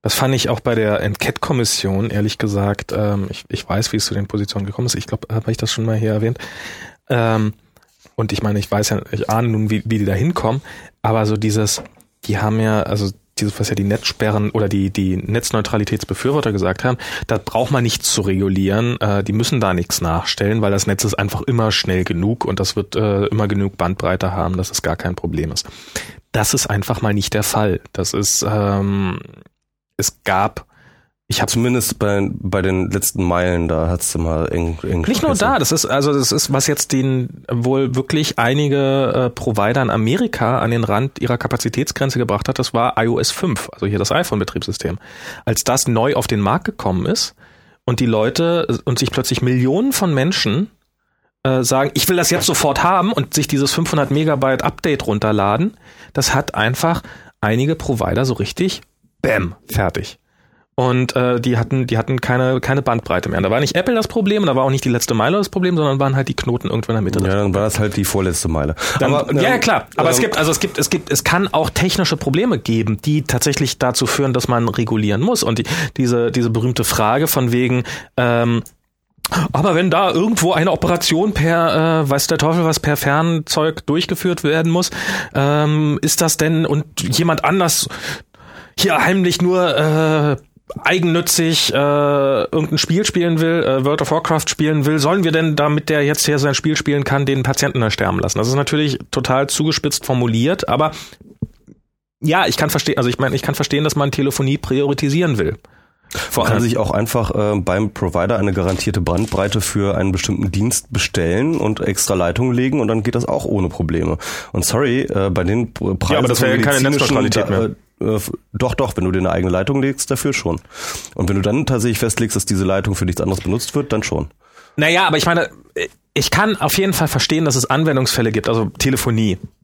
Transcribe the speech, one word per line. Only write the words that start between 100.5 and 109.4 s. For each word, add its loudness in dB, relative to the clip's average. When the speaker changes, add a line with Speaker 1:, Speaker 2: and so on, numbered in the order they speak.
Speaker 1:
aber 2
ja, 4
ich 0
kann 0
verstehen, 0
also 2
ich -4
meine, 0
ich -2
kann -2
verstehen, 0
dass 0
man 0
Telefonie 0
priorisieren 0
will. -2
Vor -4
Speaker 2:
Man 2
kann 2
Speaker 1:
allem 2
Speaker 2:
sich 0
auch 0
einfach, 0
äh, 2
beim 0
Provider 0
eine 0
garantierte 0
Bandbreite 0